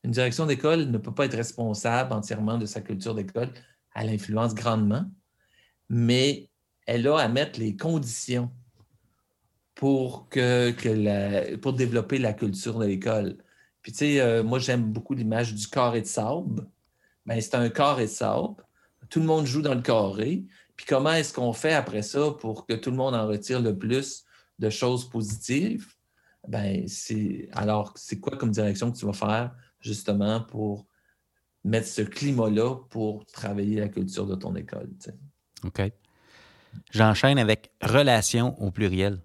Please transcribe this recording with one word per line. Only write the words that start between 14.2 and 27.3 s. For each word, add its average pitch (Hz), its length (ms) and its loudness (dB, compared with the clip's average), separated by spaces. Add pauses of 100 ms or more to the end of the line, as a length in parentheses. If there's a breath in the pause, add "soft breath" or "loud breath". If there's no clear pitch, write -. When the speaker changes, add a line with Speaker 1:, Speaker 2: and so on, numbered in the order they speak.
Speaker 1:
euh, 117 220 4
moi, 117 160 2
j'aime 123 340 2
beaucoup 120 220 -4
l'image 110 400 -2
du 104 140 -6
carré 120 320 2
de 107 60 -6
sable. 120 600 -4 (600)
Ben, 117 140 -2
c'est - 140 -4
un 120 160 2
carré 139 340 2
de 107 60 -4
sable. 113 440 -2 (560)
Tout 165 100 0
le 160 60 2
monde 156 200 4
joue 135 160 0
dans 143 120 0
le 120 80 -2
carré. 110 600 2 (320 loud breath)
Puis - 100 -16
comment 143 260 4
est-ce 160 200 2
qu'on 123 200 0
fait 156 220 0
après 107 280 0
ça 143 280 0 (100)
pour 110 260 -8
que 113 80 -2
tout 117 160 -4
le 127 60 -2
monde 131 180 0
en 110 120 0
retire 107 340 -2
le 110 160 2
plus 127 480 -2 (340 soft breath)
de 107 120 0
choses 123 380 -2
positives ? 123 840 -4 (540)
Ben, 101 400 -2
c'est, 104 640 -4